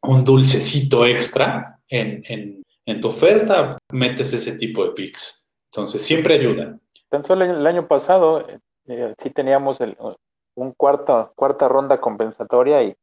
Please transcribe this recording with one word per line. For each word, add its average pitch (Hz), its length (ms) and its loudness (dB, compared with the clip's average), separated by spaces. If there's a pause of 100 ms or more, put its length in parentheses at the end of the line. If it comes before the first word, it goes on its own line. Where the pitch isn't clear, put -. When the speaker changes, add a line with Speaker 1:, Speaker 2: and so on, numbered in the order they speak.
Speaker 1:
un 131 240 2
dulcecito 131 800 4
extra - 720 -2 (100)
en, 107 380 -6
en, 101 360 -14 (240)
en 113 140 -6
tu 147 80 -4
oferta, 185 680 2 (160)
metes 127 400 -2
ese 117 240 -6
tipo 110 280 -4
de 87 80 -4
picks. - 540 -12 (240)
Entonces, 104 320 -8
siempre 160 320 2
ayudan. - 460 -2 (300)
Speaker 2:
Tan 143 120 -2
solo 185 220 0
el 165 220 0
año 175 200 0
pasado, 160 600 2 (400)
eh, 120 360 -8
sí 131 80 -6
teníamos 135 520 0
el, 113 140 -8 (580)
un 127 180 -10
cuarta, 139 640 0
cuarta 135 320 0
ronda 135 320 2
compensatoria 120 840 0
y 101 200 -2